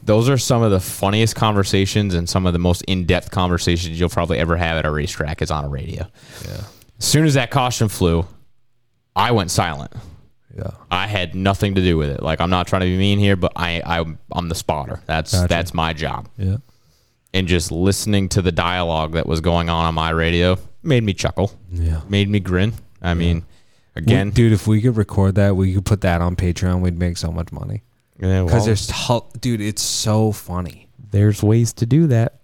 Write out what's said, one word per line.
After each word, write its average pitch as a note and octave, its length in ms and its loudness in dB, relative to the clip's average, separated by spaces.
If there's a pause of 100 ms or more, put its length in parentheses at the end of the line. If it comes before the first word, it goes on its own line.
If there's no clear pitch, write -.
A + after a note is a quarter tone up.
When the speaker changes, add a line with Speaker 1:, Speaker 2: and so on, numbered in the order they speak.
Speaker 1:
Those A2 200 4
are C#3 80 4
some A#2+ 260 2
of A2 80 4
the F#2+ 80 4
funniest G#2 560 0
conversations G2+ 800 0
and E2+ 120 -2
some F#2 180 0
of F2 80 2
the F2 60 0
most F2 280 2
in-depth F2+ 440 0
conversations F2 680 0
you'll E2+ 100 2
probably E2+ 300 -2
ever E2+ 180 0
have E2 200 0
at D#2 80 -2
a D#2 60 0
racetrack D2+ 500 -4
is F2 100 -2
on D2+ 140 -4
a D2 40 -6
radio. C#2+ 380 -8 (380)
Speaker 2:
Yeah. - 160 -12 (360)
Speaker 1:
As - 80 -8
soon D3+ 200 4
as D3 100 4
that B2+ 160 0
caution B2 380 0
flew, E2+ 360 0 (920)
I G#2+ 160 2
went F#2+ 200 2
silent. D#2 420 -2 (640)
Speaker 2:
Yeah. - 140 -10 (180)
Speaker 1:
I F#2 180 -2
had F2+ 280 -4
nothing G2 400 0
to F#2+ 60 2
do F2+ 160 4
with D2 120 0
it. C2+ 140 -6
Like, D#2 180 -2
I'm E2+ 80 0
not F2+ 180 2
trying F#2+ 140 0
to F#2 60 0
be F2+ 100 0
mean G2+ 220 2
here, G2+ 160 4
but F2 200 -2
I, E2+ 300 -4
I, E2+ 200 -2 (260)
I'm F2 180 -4
the D#2+ 60 -4
spotter. D2+ 500 -6
That's, D#2+ 280 -4
Speaker 2:
Gotcha. F2+ 140 2
Speaker 1:
that's E2+ 260 -2
my E2 200 -2
job. D2+ 340 -8 (100)
Speaker 2:
Yeah. F#2+ 200 -2 (760)
Speaker 1:
And F#2 140 0
just E2+ 240 0
listening F#2+ 580 0
to G2+ 120 2
the F2+ 100 2
dialogue E2+ 640 0
that E2 140 -2
was D#2+ 140 -2
going E2+ 280 0
on E2 160 0
on E2 80 0
my D#2+ 160 0
radio E2+ 480 2 (240)
made B2+ 220 2
me G2+ 100 0
chuckle. F2 380 -2 (200)
Speaker 2:
Yeah. E2 380 -2
Speaker 1:
Made G2+ 200 2
me G#2 100 2
grin. F#2 340 0 (280)
I F2+ 80 -4
Speaker 2:
Yeah. E2+ 40 2
Speaker 1:
mean, E2+ 320 0 (500)
Speaker 2:
We, D#2+ 60 -8
Speaker 1:
again, G2 300 2
Speaker 2:
dude, A#2 220 6
if G2+ 120 0
we G#2+ 160 2
could A#2+ 160 2
record G2 380 2
that, G2+ 200 2
we F#2+ 200 2
could F#2+ 100 0
put G2 160 0
that E2+ 200 2
on F2 140 0
Patreon. F2+ 460 0
We'd F2+ 160 0
make F2 200 -2
so E2 140 -4
much E2+ 200 -8
money. F#2+ 320 -10 (360)
Speaker 1:
Yeah, F#2+ 240 2
Speaker 2:
'Cause E2+ 100 2
Speaker 1:
well, G#2 120 4
Speaker 2:
there's A2 260 0 (160)
hu-, A#2+ 180 0 (140)
dude, A#2 220 -2
it's G#2+ 200 -4
so A2 500 0
funny. - 560 -8 (240)
Speaker 1:
there's G2+ 300 4
ways A2+ 320 2
to - 120 -2
do D#3 220 4
that. A2+ 360 2